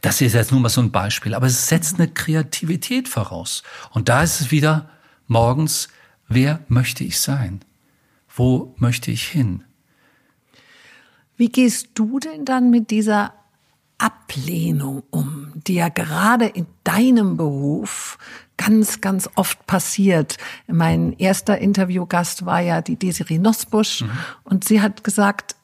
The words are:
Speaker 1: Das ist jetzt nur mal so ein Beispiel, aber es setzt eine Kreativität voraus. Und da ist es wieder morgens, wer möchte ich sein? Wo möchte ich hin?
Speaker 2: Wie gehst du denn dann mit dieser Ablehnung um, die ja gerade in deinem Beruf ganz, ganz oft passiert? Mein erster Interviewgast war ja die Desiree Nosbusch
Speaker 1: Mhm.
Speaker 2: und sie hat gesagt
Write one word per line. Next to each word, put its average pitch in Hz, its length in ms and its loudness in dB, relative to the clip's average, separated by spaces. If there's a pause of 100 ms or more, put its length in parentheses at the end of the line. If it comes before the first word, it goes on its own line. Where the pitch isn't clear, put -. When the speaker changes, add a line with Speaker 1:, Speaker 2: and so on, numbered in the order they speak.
Speaker 1:
Das - 180 -2
ist 120 140 4
jetzt 117 180 2
nur 131 80 4
mal 120 100 2
so 127 120 2
ein 117 100 2
Beispiel, 104 440 -4
aber 127 100 -2
es 127 240 0
setzt 160 300 0
eine 165 100 2
Kreativität 160 960 -4
voraus. - 560 -6 (280)
Und 104 180 -2
da 131 140 4
ist 165 180 -2
es 123 100 -2
wieder 156 380 2 (380)
morgens, 127 600 2 (400)
wer 139 400 2
möchte 123 360 0
ich - 160 -6
sein? 107 420 -4 (720)
Wo 127 420 0
möchte 120 340 -2
ich 117 140 -6
hin? 101 380 -2 (1700)
Speaker 2:
Wie 233 120 2
gehst 247 460 2
du 220 240 -2
denn 302 260 -10
dann 254 240 2
mit 233 220 4
dieser 214 420 0 (640)
Ablehnung 151 1120 -4
um, 147 460 -6
die 175 200 -4
ja 170 140 2
gerade 180 560 2
in 180 200 -4 (180)
deinem 202 540 4
Beruf 151 800 -4 (400)
ganz, 214 440 2
ganz 190 340 -2
oft - 320 -2
passiert? 185 680 2 (300)
Mein 165 460 2
erster 190 440 0
Interviewgast 180 880 -2
war 175 160 0
ja 170 200 0
die 165 140 -4
Desiree 165 440 -2
Nosbusch 214 640 0
Speaker 1:
Mhm. 113 80 -4 (340)
Speaker 2:
und 190 220 -2
sie 214 160 4
hat 202 220 -2
gesagt 202 600 -2